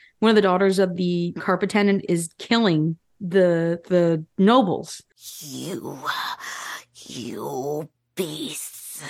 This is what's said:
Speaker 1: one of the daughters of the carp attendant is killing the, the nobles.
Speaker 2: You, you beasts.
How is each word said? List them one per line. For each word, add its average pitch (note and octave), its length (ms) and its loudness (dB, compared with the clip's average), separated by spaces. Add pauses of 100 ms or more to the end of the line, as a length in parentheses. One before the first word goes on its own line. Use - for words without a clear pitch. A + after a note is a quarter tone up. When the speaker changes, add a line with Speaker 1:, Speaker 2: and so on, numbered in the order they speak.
(200)
Speaker 1:
one A3 100 4
of A3+ 60 6
the G#3+ 60 8
daughters F#3+ 380 4
of F#3 160 2
the F3 440 -2
carp F3+ 240 0
attendant G3+ 460 2
is E3+ 200 0 (100)
killing E3 580 2 (240)
the, E3+ 580 2 (100)
the E3+ 340 4 (160)
nobles. G3 640 2 (360)
Speaker 2:
You, C#3+ 600 -10 (1080)
you C#3+ 840 -8 (260)
beasts. - 960 -10